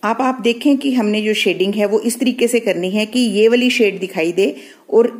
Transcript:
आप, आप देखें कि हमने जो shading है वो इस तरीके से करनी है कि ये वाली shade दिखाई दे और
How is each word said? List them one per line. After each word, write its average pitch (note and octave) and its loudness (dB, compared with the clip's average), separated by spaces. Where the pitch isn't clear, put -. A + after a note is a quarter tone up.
आप, B3 -2
आप B3+ -2
देखें A#3 2
कि C#4 -2
हमने G#3+ 0
जो G#3+ 0
shading F#3+ 0
है G#3 0
वो G#3 0
इस A#3 -4
तरीके B3 0
से A#3 2
करनी F#3 -2
है G#3+ 0
कि A3 -4
ये G#3+ 4
वाली B3 2
shade G3+ 0
दिखाई F3 -4
दे G3 0
और A#3 4